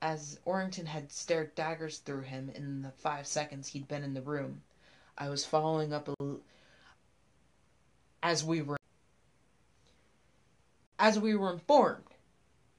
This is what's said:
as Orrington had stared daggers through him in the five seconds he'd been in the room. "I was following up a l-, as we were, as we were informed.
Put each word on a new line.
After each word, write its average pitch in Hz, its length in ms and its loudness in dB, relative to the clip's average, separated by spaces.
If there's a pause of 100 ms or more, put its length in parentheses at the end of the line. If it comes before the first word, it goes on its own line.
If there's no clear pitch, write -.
as 151 440 -4
Orrington 190 420 -2
had 151 240 -8
stared 160 420 -2
daggers 160 460 -4
through 139 220 -6
him 135 280 -8
in 139 320 -6
the 135 100 -8
five 143 360 -4
seconds 147 420 -4
he'd 139 180 -8
been 143 160 -6
in 139 100 -6
the 131 80 -4
room. 139 420 -6 (540)
"I 143 120 -4
was 143 160 -4
following 156 480 2
up 147 140 -4
a 143 120 -4
l-, 143 220 -6 (1800)
as 160 200 2
we 160 180 0
were, 139 160 -4 (2250)
as 214 220 8
we 214 160 4
were 190 180 2
informed. 175 540 6 (720)